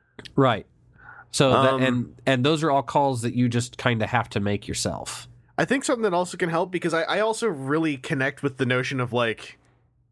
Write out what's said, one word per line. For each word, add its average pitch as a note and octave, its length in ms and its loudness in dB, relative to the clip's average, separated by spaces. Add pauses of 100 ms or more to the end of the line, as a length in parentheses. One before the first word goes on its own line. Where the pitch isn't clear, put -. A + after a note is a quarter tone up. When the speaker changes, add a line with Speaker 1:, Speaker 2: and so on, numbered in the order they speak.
(360)
Speaker 1:
Right. B2 300 2 (680)
So C3+ 200 4
that, C3 240 6
Speaker 2:
Um, C3 80 0
Speaker 1:
and, B2 320 0 (100)
and C3 180 2
those D3+ 200 2
are D#3+ 80 2
all C#3 100 2
calls C3+ 400 0
that A#2 140 -2
you B2 140 2
just A#2+ 280 -2
kinda A2+ 300 0
have A#2 220 0
to - 100 -2
make G2+ 280 -2
yourself. - 600 -6 (320)
Speaker 2:
I D#3 60 2
think C4 180 0
something A#3+ 200 -2
that G3+ 100 2
also F3+ 240 -2
can F3+ 120 -2
help, E3 220 -2
because F3 220 -4
I, E3 100 2
I E3+ 160 -2
also A3 280 -2
really D3+ 500 -2
connect C3+ 440 -4
with C#3 160 -4
the C3+ 80 0
notion B2+ 340 0
of, B2 140 -4
like, A#2 460 -2 (520)